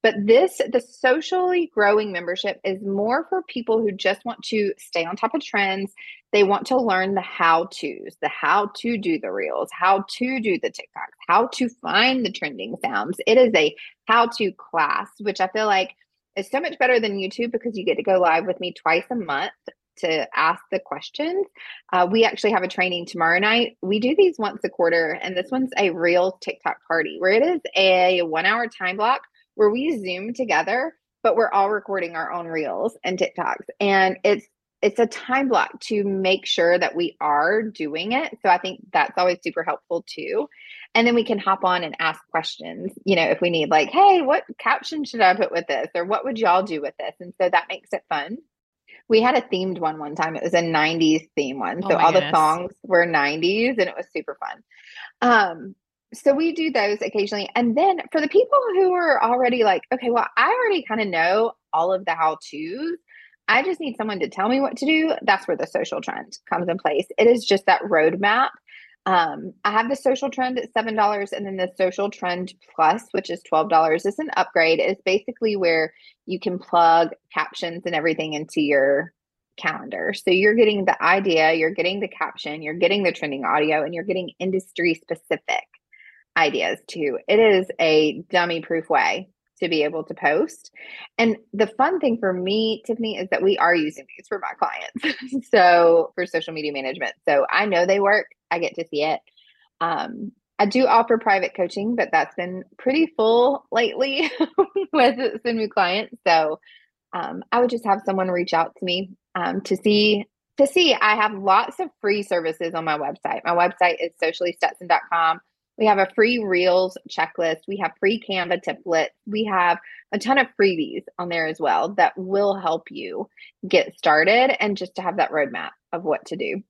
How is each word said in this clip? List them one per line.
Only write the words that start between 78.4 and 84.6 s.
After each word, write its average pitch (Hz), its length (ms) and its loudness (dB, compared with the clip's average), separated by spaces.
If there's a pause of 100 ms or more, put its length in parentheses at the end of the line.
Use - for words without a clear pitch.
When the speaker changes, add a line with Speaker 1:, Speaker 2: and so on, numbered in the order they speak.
Speaker 1:
your 143 520 2 (440)
calendar. 151 580 -6
So - 160 -2
you're 202 240 4
getting 214 300 4
the 180 180 0
idea, 165 500 2
you're 160 180 0
getting 185 280 -4
the 196 100 -4
caption, 156 540 -10
you're 151 120 -8
getting 180 280 2
the 180 100 2
trending 139 320 -6
audio, 151 380 2
and 156 100 -6
you're 170 120 -8
getting 185 340 -4
industry 180 560 -2